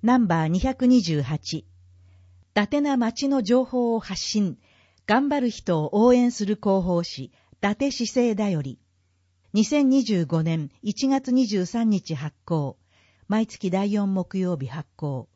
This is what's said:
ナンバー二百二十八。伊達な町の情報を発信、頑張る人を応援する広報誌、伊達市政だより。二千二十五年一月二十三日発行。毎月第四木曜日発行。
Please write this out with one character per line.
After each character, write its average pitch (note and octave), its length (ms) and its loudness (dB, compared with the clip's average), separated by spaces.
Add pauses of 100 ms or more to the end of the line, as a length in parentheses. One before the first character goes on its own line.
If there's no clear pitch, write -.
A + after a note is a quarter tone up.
ナ B3 160 4
ン A#3 100 4
バ E3 180 2
ー - 20 -2
二 F3 120 0
百 B3+ 280 0
二 B3 140 6
十 D#3+ 200 -2
八。 D3+ 360 -6
伊 - 80 -12 (880)
達 G#3 280 0
な C#4+ 160 0
町 A#3+ 300 -2
の C4+ 160 0
情 B3 220 2
報 A#3+ 300 -2
を A3+ 40 -2
発 - 220 -8
信、 G3+ 360 -2 (480)
頑 C4 240 2
張 C#4+ 120 0
る B3 80 0
人 E3+ 340 -2
を - 100 -4
応 A3+ 200 6
援 B3 180 4
す G#3+ 140 -6
る G#3 100 0
広 F#3+ 300 0
報 F3 180 0
誌、 C3 220 -10
伊 - 60 -20 (280)
達 G#3 320 -2
市 - 140 -6
政 A#3+ 300 0
だ G3+ 140 -2
よ D#3+ 120 -2
り。 C3 180 -10 (760)
二 G#3+ 120 4
千 C#4+ 240 2
二 C4+ 140 4
十 G3 220 0
五 D#3+ 180 0
年 D#3+ 260 -2 (120)
一 G#3+ 260 -4
月 C4+ 240 0
二 B3+ 160 4
十 G3 180 0
三 A#3 240 -2
日 F3+ 260 -2
発 C#3+ 200 -8 (100)
行。 D3 320 -4 (500)
毎 G#3+ 200 0
月 - 240 -6
第 G3 200 0
四 G3+ 220 0
木 F#3 240 -4
曜 F3+ 200 -2
日 C3+ 100 -6
発 D3+ 280 -10
行。 C3+ 400 -8